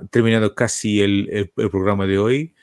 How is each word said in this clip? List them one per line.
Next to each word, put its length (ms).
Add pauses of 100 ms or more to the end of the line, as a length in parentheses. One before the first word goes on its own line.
(100)
terminando 440
casi 480
el, 280
el, 260
el 140
programa 360
de 120
hoy, 440